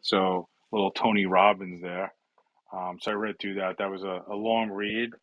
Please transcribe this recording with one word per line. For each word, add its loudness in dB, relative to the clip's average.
So, 2
little 2
Tony 2
Robbins 4
there. -6
Um, -8
so -6
I -2
read -4
through -6
that. -4
That -2
was -8
a, -6
a -8
long 0
read -4